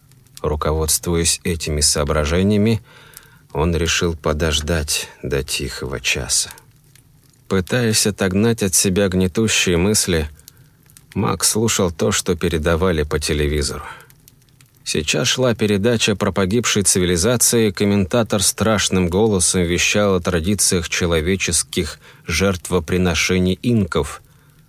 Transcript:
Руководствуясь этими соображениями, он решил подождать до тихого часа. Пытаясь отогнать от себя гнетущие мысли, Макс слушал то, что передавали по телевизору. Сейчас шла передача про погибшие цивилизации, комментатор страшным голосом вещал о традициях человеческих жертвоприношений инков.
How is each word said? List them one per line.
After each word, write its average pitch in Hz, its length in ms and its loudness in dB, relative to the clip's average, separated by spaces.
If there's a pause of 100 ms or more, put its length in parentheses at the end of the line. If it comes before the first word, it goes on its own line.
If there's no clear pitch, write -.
(400)
Руководствуясь 78 1000 -2
этими 78 380 -4
соображениями, 90 1000 2 (720)
он 82 220 0
решил 82 400 0
подождать 78 920 -2 (160)
до 67 180 -2
тихого 65 560 -8
часа. - 520 -4 (960)
Пытаясь 110 580 0
отогнать 104 560 0
от 98 120 -2
себя 101 340 2
гнетущие 92 720 2
мысли, 87 500 0 (840)
Макс - 340 -2
слушал 107 420 0
то, 107 220 0
что - 240 -2
передавали 82 640 0
по 76 160 -2
телевизору. 73 640 -2 (1040)
Сейчас 127 380 -2
шла 127 300 2
передача 107 580 2
про 101 160 -2
погибшие 101 540 0
цивилизации, 101 880 2
комментатор 101 680 0
страшным 98 680 0
голосом 95 540 2
вещал 95 520 2
о 90 60 2
традициях 87 680 0
человеческих 85 1080 -2 (260)
жертвоприношений 90 1400 0
инков. 98 580 0 (460)